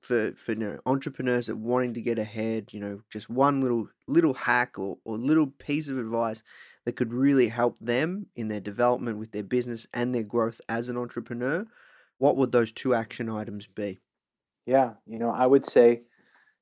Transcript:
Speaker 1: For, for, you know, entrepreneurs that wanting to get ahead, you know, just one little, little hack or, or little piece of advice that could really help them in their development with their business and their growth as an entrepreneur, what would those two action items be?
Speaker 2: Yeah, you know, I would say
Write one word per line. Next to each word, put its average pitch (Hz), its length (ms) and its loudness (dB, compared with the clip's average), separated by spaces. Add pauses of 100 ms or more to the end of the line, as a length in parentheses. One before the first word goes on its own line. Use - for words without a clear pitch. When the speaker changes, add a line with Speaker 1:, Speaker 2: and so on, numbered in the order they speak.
Speaker 1:
For, 110 320 0
for, - 180 -10
you 107 80 -4
know, 104 260 -6
entrepreneurs 127 640 -2
that 107 100 -6
wanting 120 380 -2
to 117 60 -6
get 113 180 -2
ahead, 110 520 -4
you 107 80 -12
know, 101 220 -8 (100)
just 107 180 -10
one 135 320 2
little, 120 260 0 (200)
little 156 280 4
hack 123 420 0
or, 98 260 -6
or 113 140 -6
little 147 300 2
piece 147 420 -6
of 135 80 -6
advice 113 460 -4 (420)
that 120 100 -4
could 113 160 -2
really 131 360 4
help 120 320 0
them 147 560 -2
in 113 120 -6
their 107 120 -4
development 117 580 0
with 107 140 -10
their 104 120 -6
business 117 520 -4
and 123 180 -2
their 117 100 -2
growth 113 460 -2
as 117 200 -4
an 123 80 -4
entrepreneur, 123 680 -4 (540)
what 135 180 4
would 127 140 2
those 117 200 4
two - 220 0
action 113 360 -4
items 104 360 -8
be? 101 340 -8 (680)
Speaker 2:
Yeah, 127 240 4 (160)
you 110 100 -12
know, 117 140 -2
I 127 160 2
would 135 180 6
say 120 360 6 (600)